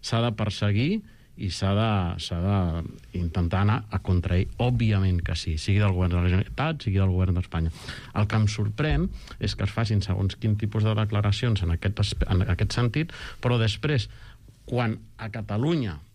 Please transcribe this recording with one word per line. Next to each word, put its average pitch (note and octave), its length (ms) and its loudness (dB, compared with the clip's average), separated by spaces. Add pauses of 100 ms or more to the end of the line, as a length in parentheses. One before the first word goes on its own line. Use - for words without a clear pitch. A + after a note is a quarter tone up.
s'ha A2+ 240 -2
de A#2+ 80 2
perseguir G#2+ 600 0 (480)
i F#2+ 80 -2
s'ha F#2+ 240 -2
de, A2 180 2 (300)
s'ha E2+ 240 -4
de F#2 720 -2
intentar F2 460 0
anar G#2 140 2 (120)
a G2 140 -2
contra F2+ 320 2
ell. G2 140 2 (100)
Òbviament G#2+ 640 2
que - 140 -2
sí, D#2+ 200 -2
sigui G2 220 2
del G2 160 4
govern F2+ 160 2
de F2 80 2
la F2+ 80 4
Generalitat, C#3 560 0
sigui G2 160 2
del F#2+ 140 4
govern F2+ 240 4
d'Espanya. E2 340 -2 (400)
El G#2+ 160 0
que A2 120 2
em G#2+ 100 4
sorprèn D3 580 0 (320)
és - 160 -2
que - 80 -2
es G2 80 -2
facin G#2+ 320 0
segons F#2+ 360 0
quin G#2 200 0
tipus G#2+ 240 0
de A2 140 2
declaracions G#2 680 0
en E2+ 120 2
aquest G2+ 280 0
aspe-, - 240 -2
en F2+ 160 4
aquest - 320 0
sentit, B2 400 0 (240)
però A#2+ 200 2
després, A2+ 500 0 (580)
quan A#2+ 300 0 (180)
a A2 160 -10
Catalunya A2 640 -2 (180)